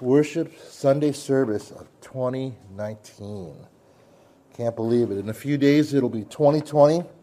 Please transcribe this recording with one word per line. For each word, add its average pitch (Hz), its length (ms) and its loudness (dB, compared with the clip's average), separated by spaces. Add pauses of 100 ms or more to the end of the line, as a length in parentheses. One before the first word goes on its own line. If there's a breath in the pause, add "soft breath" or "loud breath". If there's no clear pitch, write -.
worship 147 560 0
Sunday 143 540 0
service 135 580 -2
of - 180 -20 (140)
twenty 131 540 -6 (200)
nineteen. 104 920 -12 (880 soft breath)
Can't 117 200 -4
believe 117 360 0
it. 98 80 -4
In 98 100 -8
a 110 40 -8
few 143 260 -4
days, 143 340 4
it'll 127 160 2
be 107 140 -6
twenty 147 380 2
twenty. 151 420 4 (200)